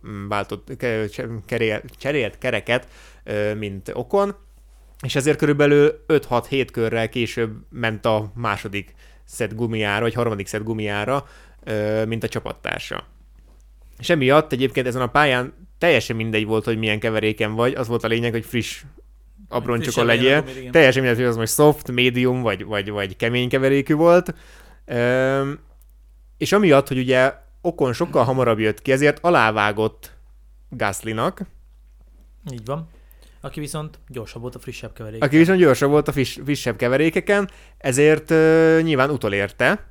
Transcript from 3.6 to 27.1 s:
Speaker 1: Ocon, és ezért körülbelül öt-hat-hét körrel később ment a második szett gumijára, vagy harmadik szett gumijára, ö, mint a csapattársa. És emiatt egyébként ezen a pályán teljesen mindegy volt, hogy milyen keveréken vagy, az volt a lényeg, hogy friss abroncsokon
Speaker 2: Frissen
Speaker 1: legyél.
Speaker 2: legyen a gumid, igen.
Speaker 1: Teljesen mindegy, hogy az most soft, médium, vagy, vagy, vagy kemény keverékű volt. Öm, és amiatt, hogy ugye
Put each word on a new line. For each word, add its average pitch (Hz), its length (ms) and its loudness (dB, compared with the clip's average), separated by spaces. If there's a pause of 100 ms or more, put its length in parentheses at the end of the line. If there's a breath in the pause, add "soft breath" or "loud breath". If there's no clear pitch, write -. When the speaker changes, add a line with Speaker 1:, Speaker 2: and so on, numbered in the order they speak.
Speaker 1:
Ocon, 202 420 -2 (680)
és 131 120 -6
ezért 147 240 0
körülbelül 147 680 4
öt-hat-hét 131 640 0
körrel 113 380 -2
később 117 440 -4 (180)
ment 113 360 -6
a 107 280 0
második 101 600 -6 (300 soft breath)
szett 110 300 -8
gumijára, 110 480 -2
vagy 117 120 0
harmadik 110 320 -2
szett 107 160 -6
gumijára, 107 640 -4 (380 soft breath)
ö, 107 400 -2
mint 113 180 -6
a 120 60 -6
csapattársa. - 760 -8 (920)
És 117 120 -12
emiatt 151 420 4
egyébként 127 340 -2
ezen 127 160 -4
a 123 40 -2
pályán 131 460 0 (260)
teljesen 131 380 2
mindegy 110 300 -2
volt, 110 180 -2
hogy 117 140 -2
milyen 107 200 -2
keveréken 107 560 -2
vagy, 120 200 0
az 123 140 -6
volt 117 160 -4
a 113 40 -2
lényeg, 117 240 -2
hogy 113 120 -6
friss - 380 -6 (680)
abroncsokon 117 340 -4 (100)
Speaker 2:
Frissen 120 140 0
Speaker 1:
legyél. 117 180 4
Speaker 2:
legyen 135 140 4
a 151 40 0
gumid, 131 180 -12
igen. 123 120 -14
Speaker 1:
Teljesen 135 300 6
mindegy, 120 180 2
hogy 123 100 2
az 113 60 -2
most 113 160 -4
soft, 151 380 4
médium, 127 520 2
vagy, 101 220 -2
vagy, 101 260 -4
vagy 98 260 -4
kemény 123 320 -2
keverékű 135 460 2
volt. 170 400 4 (500 soft breath)
Öm, 131 760 0 (800)
és - 140 -2
amiatt, 170 360 6
hogy 131 100 -2
ugye 131 340 2 (280)